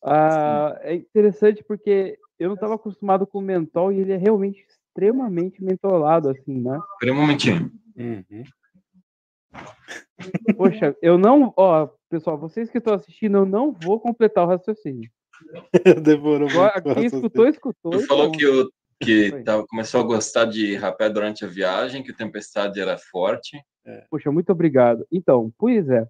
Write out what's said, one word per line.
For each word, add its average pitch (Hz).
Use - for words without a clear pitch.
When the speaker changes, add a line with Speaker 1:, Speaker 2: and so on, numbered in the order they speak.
Speaker 1:
Ah, 151
Speaker 2:
Sim. -
Speaker 1:
é 160
interessante 208
porque 196
eu 170
não 208
tava 220
acostumado 196
com -
o -
mentol 180
e 196
ele 190
é 190
realmente 196
extremamente 190
mentolado, 170
assim, 135
né? 131
Speaker 2:
Espera 120
um 135
momentinho. 139
Speaker 3:
Uhum. 110
Speaker 1:
Poxa, 185
eu 170
não, 233
ó, 160
pessoal, 160
vocês 165
que -
estão 220
assistindo, 202
eu 196
não 220
vou 190
completar 214
o -
raciocínio. 170
Speaker 3:
<laughs> 175
Demorou 147
Speaker 1:
Agora, 180
Speaker 3:
muito 170
o -
Speaker 1:
quem 220
Speaker 3:
raciocínio. 240
Speaker 1:
escutou, 226
escutou 262
Speaker 2:
Tu 185
Speaker 1:
e 240
Speaker 2:
falou 151
Speaker 1:
pronto. 160
Speaker 2:
que, 147
o, 131
que 107
Speaker 1:
Foi. 127
Speaker 2:
tava, 110
começou 113
a -
gostar 113
de 107
rapé 98
durante 104
a -
viagem, 98
que 127
o -
Tempestade 104
era 92
forte. 110
Speaker 3:
É. 110
Speaker 1:
Poxa, 147
muito 170
obrigado. 131
Então, 131
pois 214
é. 113